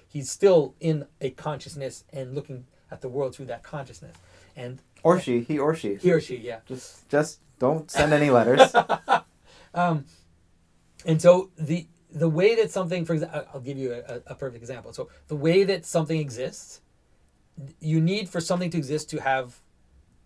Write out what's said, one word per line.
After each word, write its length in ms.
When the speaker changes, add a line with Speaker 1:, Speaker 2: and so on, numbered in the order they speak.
Speaker 1:
he's 220
still 500
in 260
a 100
consciousness 720
and 220
looking 300
at 100
the 80
world 260
through 120
that 160
consciousness. 520
And 260
Speaker 2:
Or 160
she, 220
he 180
or 160
she. 200
Speaker 1:
He 160
or 100
she, 160
yeah. 300
Speaker 2:
Just, 420
just 300
don't 320
send 220
any 160
letters. 500
Speaker 1:
<laughs> 40
Um, 340
and 160
so 340
the, 320
the 160
way 280
that 160
something, 340
for 100
exa-, 160
I, 220
I'll 60
give 180
you 160
a, 60
a, 220
a 40
perfect 280
example. 300
So 160
the 80
way 280
that 220
something 340
exists, 600
you 220
need 280
for 120
something 300
to 80
exist 320
to 100
have 400